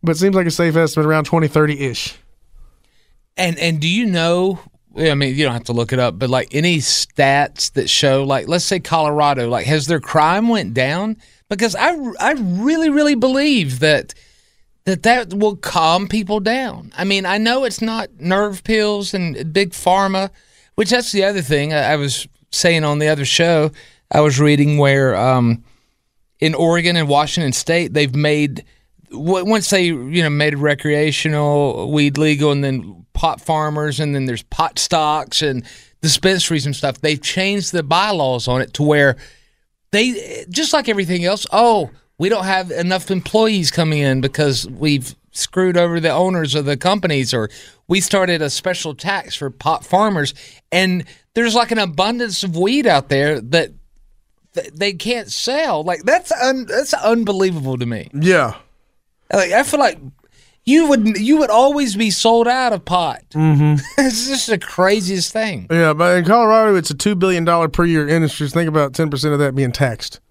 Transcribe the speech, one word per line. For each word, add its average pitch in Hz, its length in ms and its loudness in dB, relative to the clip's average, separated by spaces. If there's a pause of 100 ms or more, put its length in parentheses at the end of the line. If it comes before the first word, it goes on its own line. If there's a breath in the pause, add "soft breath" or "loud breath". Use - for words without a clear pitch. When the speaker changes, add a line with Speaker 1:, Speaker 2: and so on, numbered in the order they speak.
Speaker 1:
but 165 140 0
seems 190 180 2
like 185 120 2
a 165 40 0
safe 165 240 0
estimate 160 300 2
around 156 200 0
twenty 160 240 0
thirty-ish. 143 680 -2 (1200)
Speaker 2:
And, 175 220 -2
and 165 220 -2
do 160 80 -2
you 220 180 0
know, 180 540 0 (360)
I 147 180 2
mean, 139 200 0
you 147 100 2
don't 127 100 0
have 117 100 -6
to 123 80 -6
look 117 200 -2
it 131 60 0
up, 110 200 0
but, 123 120 -2
like, 127 240 0
any 165 240 2
stats - 960 0
that - 160 -2
show, 139 360 2
like, 135 240 -2
let's 170 160 -2
say 190 160 -2
Colorado, 147 680 0
like, 117 180 -2
has 147 200 0
their 160 140 0
crime 175 480 2
went 160 260 -2
down? 165 420 -2 (320 soft breath)
Because 208 260 -2
I, 339 220 0 (240)
I 226 180 2
really, 254 520 0
really 294 240 2
believe 247 680 0
that, 151 340 2 (680 soft breath)
that 185 180 -4
that 226 320 2
will 208 220 0
calm 175 520 0
people 208 320 -2
down. 220 560 -6
I 180 80 -4
mean, 196 220 0
I 190 120 0
know 240 260 0
it's 233 180 -6
not 226 260 -6 (120)
nerve 190 440 -2
pills 208 500 -2
and 165 380 -6
big 196 200 0
pharma, 190 580 0 (440 soft breath)
which 196 160 -2
that's 240 220 0
the 196 120 2
other 196 180 0
thing 147 300 0
I, 143 200 0
I 156 40 2
was 143 300 -4 (240)
saying 165 340 2
on 147 140 0
the 151 100 2
other 143 160 0
show. 160 460 2 (400 loud breath)
I 143 100 4
was 143 200 4
reading 147 380 4
where, 135 380 2
um, 117 480 2 (760)
in 160 160 0
Oregon 170 420 2
and 156 120 0
Washington 143 440 2
State, 165 420 -2
they've 143 200 2
made, 147 500 0 (460)
w-, 180 340 -2
once 214 260 0
they, 190 140 2
you 160 380 -2
know, 156 60 2
made 147 300 0
recreational 147 1300 0
weed 147 260 2
legal, 151 320 2
and 143 140 -2
then 101 480 -6
pot - 280 -2
farmers, 151 600 -4
and 147 140 -2
then 135 120 -2
there's 120 180 -6
pot - 340 -4
stocks 151 640 -2
and 131 220 -2 (360 loud breath)
dispensaries 165 680 0
and 143 80 -4
stuff. 135 260 -4
They've 151 220 -2
changed 196 500 -2
the 175 120 -2
bylaws 151 640 0
on 127 120 0
it - 140 -6
to 147 80 -2
where 147 340 4 (760 soft breath)
they, 220 580 -2
just 294 220 -2
like 277 160 0
everything 180 360 -2
else, 196 280 -2
"Oh, 208 380 2 (280 soft breath)
we 180 100 0
don't 202 160 0
have 185 260 -2
enough 180 400 -2
employees 196 600 0
coming 156 300 0
in 135 200 2
because 139 480 -2
we've 135 460 -2 (160)
screwed 185 460 -2
over 170 240 2
the 160 100 2
owners 160 440 0
of 151 100 -2
the 139 120 -2
companies," 165 560 0
or, 110 180 -2 (380 loud breath)
"We 190 120 2
started 180 420 0
a 143 80 -2
special 170 440 -6
tax 196 420 -6
for 143 120 -8
pot - 360 -4
farmers." 185 500 0 (380 loud breath)
And 180 320 0 (300 loud breath)
there's, 233 200 0
like, 233 160 2
an 226 80 0
abundance 202 640 -2
of 175 140 -4
weed 240 300 0
out 151 240 2
there 143 300 0
that 131 300 -2 (840)
th-, 170 200 -6
they 196 200 -2
can't 220 360 -6
sell. 254 520 -2
Like, 165 220 -4
that's 330 280 0
un-, 254 340 0
that's 277 280 -2
unbelievable 190 840 0
to 123 80 -4
me. 113 280 -8
Speaker 1:
Yeah. 151 420 2 (760)
Speaker 2:
Like, 185 200 0
I 233 100 4
feel 294 180 -2
like 214 180 0 (680 soft breath)
you 302 220 4
would, 220 300 2
you 262 200 4
would 277 100 2
always 254 480 2
be 214 140 0
sold 233 360 2
out 247 280 0
of 175 100 -8
pot. 170 460 -2
Speaker 1:
Mm-hmm. 151 460 2 (120)
Speaker 2:
<laughs> - 180 -4
It's 240 220 -2
just 269 200 -4
the 214 100 0
craziest 185 720 -2
thing. 202 380 -6
Speaker 1:
Yeah, 165 240 4
but 180 240 2
in 170 80 0
Colorado, 220 500 4
it's 165 140 -2
a 147 40 -4
two 208 200 0
billion 180 320 0
dollar 170 220 2
per 170 180 0
year 156 200 2
industry. 151 440 0
Think 165 180 0
about 151 260 0
ten 160 160 0
percent 147 220 -2
of 143 80 0
that 135 140 0
being 135 180 0
taxed. - 480 -4 (100)